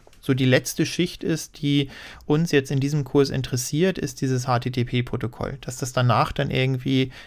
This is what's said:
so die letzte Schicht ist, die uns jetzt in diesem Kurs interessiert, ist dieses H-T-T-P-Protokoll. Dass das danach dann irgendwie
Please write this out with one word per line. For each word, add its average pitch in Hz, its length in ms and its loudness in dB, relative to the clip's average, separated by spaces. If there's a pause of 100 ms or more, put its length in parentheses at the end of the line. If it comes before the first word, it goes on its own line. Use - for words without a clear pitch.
(220)
so 139 100 0
die 131 140 2
letzte 127 400 2
Schicht - 360 -4
ist, - 380 -4
die 143 300 2 (340)
uns 156 260 2
jetzt 139 200 2
in 143 100 0
diesem 143 240 0
Kurs 139 240 4
interessiert, 135 720 -2
ist - 240 -6
dieses 131 260 0
H-T-T-P-Protokoll. 123 1120 -2
Dass - 160 -10
das - 160 -6
danach 123 400 2
dann - 180 -2
irgendwie 131 640 0 (140)